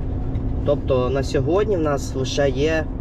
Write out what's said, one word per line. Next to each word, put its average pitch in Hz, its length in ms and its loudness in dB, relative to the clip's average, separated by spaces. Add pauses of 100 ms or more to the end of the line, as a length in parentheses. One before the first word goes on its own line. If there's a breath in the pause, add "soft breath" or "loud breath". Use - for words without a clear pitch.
(640)
Тобто 135 440 2
на 135 140 0
сьогодні 175 540 2
в 165 40 0
нас 143 340 0
лише 135 340 0
є 151 360 0 (160)